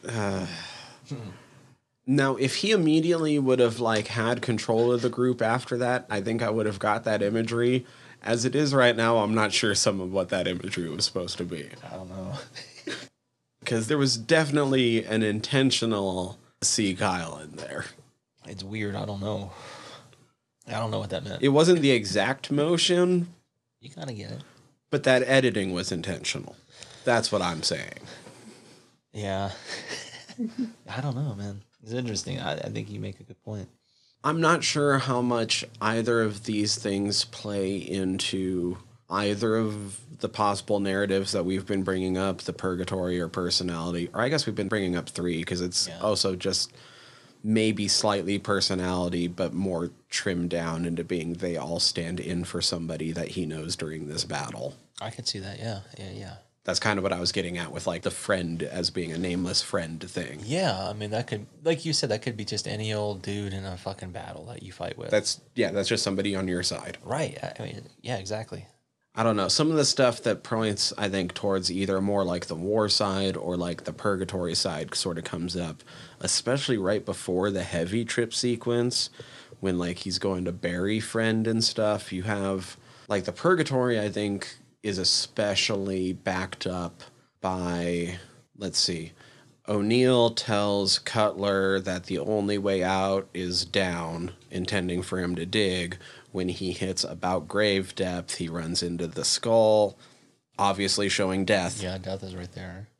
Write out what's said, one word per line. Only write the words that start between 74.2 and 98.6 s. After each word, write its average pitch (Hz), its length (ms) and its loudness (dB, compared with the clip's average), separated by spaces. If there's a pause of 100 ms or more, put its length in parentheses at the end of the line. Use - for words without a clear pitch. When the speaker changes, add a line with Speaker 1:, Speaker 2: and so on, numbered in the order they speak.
Speaker 1:
side 80 400 -2
sort 87 240 -2
of 82 60 -8
comes 87 320 -4
up, 85 280 -6 (360)
especially 131 580 0
right 98 260 2
before 92 460 0
the 95 140 -2
heavy 90 420 -2
trip 117 280 0
sequence 120 760 0 (520)
when, 92 180 2
like, 87 200 -2
he's 92 200 -4
going 92 260 0
to 87 60 -2
bury 90 480 -2
friend 110 480 0
and 113 160 2
stuff. 104 480 0
You 92 120 -4
have, 98 520 -2 (320)
like, 101 160 0
the 104 80 -4
purgatory, 131 680 2
I 104 100 0
think, 101 400 -2 (340)
is 98 160 -2
especially 95 1120 0
backed 92 540 -4
up 90 340 -4 (400)
by, 87 800 -2 (380)
let's 95 220 -4
see, 82 340 -2 (540)
O'Neill 117 600 6
tells 101 720 2
Cutler 98 800 2
that 90 260 -4
the 90 140 -2
only 104 380 0
way 98 260 2
out 95 500 2
is 90 320 -2
down, 87 640 -2 (200)
intending 90 500 -2
for 92 180 -4
him 87 160 -2
to 85 100 -4
dig. 90 520 0 (340)
When 92 180 -2
he 90 220 -4
hits 92 320 -2
about 90 440 -2
grave 101 480 2
depth, 87 400 -4
he 85 120 -4
runs 85 360 -2